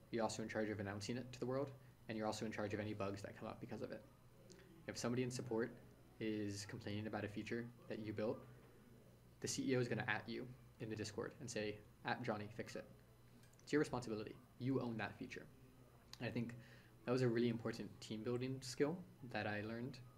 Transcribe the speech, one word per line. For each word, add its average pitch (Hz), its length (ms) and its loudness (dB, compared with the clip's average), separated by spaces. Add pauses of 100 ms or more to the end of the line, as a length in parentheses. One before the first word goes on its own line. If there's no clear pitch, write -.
(120)
You're 113 120 6
also 110 200 4
in 110 60 -2
charge 110 200 4
of 101 100 0
announcing 104 360 0
it 123 160 -4
to - 80 -10
the 123 60 0
world, 131 260 2 (380)
and 110 80 0
you're 107 100 4
also 107 180 2
in 107 60 0
charge 104 220 0
of 104 60 2
any 104 140 0
bugs 101 280 0
that - 160 -8
come 113 100 -6
up 104 140 -6
because 117 200 -6
of 92 100 -2
it. - 100 -6 (840)
If 104 100 -2
somebody 123 260 4
in 123 80 0
support 117 400 2 (480)
is 107 460 0
complaining 107 420 -2
about 104 160 2
a 101 40 2
feature 107 380 -2 (220)
that 110 120 -2
you 107 140 -2
built, 107 260 2 (1000)
the - 80 0
C 135 240 2
E 127 60 8
O - 20 8
is 120 80 6
gonna 104 200 2
at 107 200 2
you 117 200 -4 (320)
in 110 100 -4
the 110 60 -2
Discord 101 440 -2
and 120 100 -6
say, 104 280 0 (280)
"At 120 180 2
Johnny, 104 320 0
fix - 200 -6
it." - 100 -6 (760)
It's - 100 -14
your 143 80 8
responsibility. 120 560 0 (240)
You 127 200 4
own 120 180 0
that 101 200 0
feature. - 280 -6 (760)
And 117 80 0
I 104 40 0
think 117 220 0 (540)
that 123 60 6
was 127 80 6
a 127 80 8
really 117 180 8
important 113 420 2 (120)
team 107 200 -4
building 123 380 0
skill 147 380 2 (340)
that 107 160 2
I 104 140 2
learned 117 360 -2 (200)